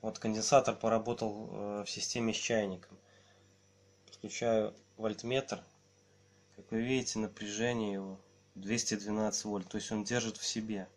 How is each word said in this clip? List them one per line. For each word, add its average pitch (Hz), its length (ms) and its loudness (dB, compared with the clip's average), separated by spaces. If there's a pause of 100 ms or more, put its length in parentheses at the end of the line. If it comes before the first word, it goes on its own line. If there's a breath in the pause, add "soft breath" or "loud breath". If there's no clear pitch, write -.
Вот 110 160 -4
конденсатор 110 580 6
поработал, 110 760 0
э, 104 320 -4
в - 80 -8
системе 113 420 0
с 104 40 0
чайником. 101 600 0 (1080 soft breath)
Подключаю 110 680 0 (240)
вольтметр. 113 640 -2 (920 soft breath)
Как - 160 -14
вы 113 100 0
видите, 123 380 0
напряжение 107 760 0
его 98 260 -6 (360)
двести 107 400 0
двенадцать 107 500 0
вольт. 101 240 -4
То - 80 -4
есть - 140 -4
он 107 120 0
держит 113 340 0
в - 80 -8
себе. 110 520 -4